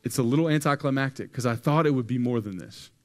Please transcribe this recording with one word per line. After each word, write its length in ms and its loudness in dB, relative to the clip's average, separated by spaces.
It's 140 -4
a 60 2
little 260 2
anticlimactic 800 0
'cause 140 -6
I 100 2
thought 320 2
it 40 4
would 140 0
be 120 -2
more 240 0
than 160 -8
this. 340 -16